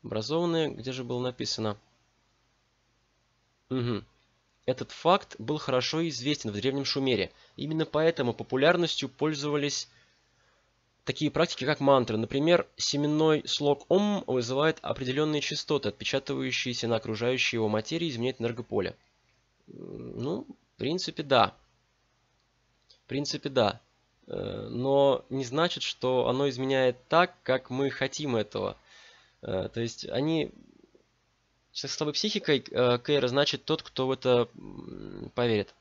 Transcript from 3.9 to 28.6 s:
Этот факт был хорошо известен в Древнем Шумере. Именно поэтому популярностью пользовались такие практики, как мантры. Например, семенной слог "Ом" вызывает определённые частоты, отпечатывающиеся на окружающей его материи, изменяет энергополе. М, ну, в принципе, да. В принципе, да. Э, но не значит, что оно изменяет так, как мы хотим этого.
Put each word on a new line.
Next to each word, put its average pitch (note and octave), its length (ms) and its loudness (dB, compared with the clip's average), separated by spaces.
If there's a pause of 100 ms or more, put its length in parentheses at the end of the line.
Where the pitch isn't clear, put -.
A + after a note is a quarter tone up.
Этот - 260 -4
факт - 460 2
был C#3+ 200 -4
хорошо C#3 500 0
известен C3 420 -2
в G2+ 40 -8
Древнем C3 300 0
Шумере. C3 480 0 (240)
Именно D#3 300 -2
поэтому D#3 460 2
популярностью D3 760 2
пользовались D3 800 -2 (1160)
такие - 260 -2
практики, - 340 -2
как C#3+ 160 0
мантры. C3 360 4
Например, C#3 500 2 (100)
семенной D3+ 680 2
слог C#3+ 420 0
"Ом" G3+ 380 2
вызывает C3 560 0
определённые C#3+ 580 -2
частоты, C#3+ 500 -2
отпечатывающиеся C3 960 -4
на A#2 80 2
окружающей A#2 600 0
его G#2+ 120 2
материи, D#3 400 -2
изменяет B2 320 -2
энергополе. A2+ 560 -4 (720)
М, - 500 -14
ну, E3+ 280 -4 (280)
в - 40 -20
принципе, D#3+ 440 -4
да. B2+ 320 4 (1300)
В - 200 -20
принципе, C#3+ 400 -4
да. A#2+ 320 2 (460)
Э, G2 420 -6
но C3+ 640 4
не C3 140 -4
значит, C#3+ 400 -2
что B2+ 440 0
оно C3+ 200 2
изменяет C3 480 2 (120)
так, F3 360 4
как B2+ 260 0
мы C3 200 0
хотим C#3 440 -4
этого. G2+ 420 -2 (680)